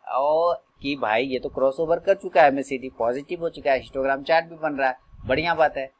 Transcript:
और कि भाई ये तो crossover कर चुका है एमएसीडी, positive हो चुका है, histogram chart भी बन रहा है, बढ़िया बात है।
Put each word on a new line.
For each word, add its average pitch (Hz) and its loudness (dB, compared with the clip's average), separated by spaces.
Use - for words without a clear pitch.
और 156 0
कि 143 -4
भाई 117 0
ये 131 -4
तो 139 -8
crossover 156 0
कर 196 2
चुका 185 2
है 147 8
एमएसीडी, 135 -2
positive 139 -4
हो 165 -4
चुका 147 -4
है, 131 2
histogram 135 -4
chart 165 2
भी 165 -18
बन 156 -4
रहा 135 0
है, 127 -6
बढ़िया 156 0
बात 147 2
है। 135 -6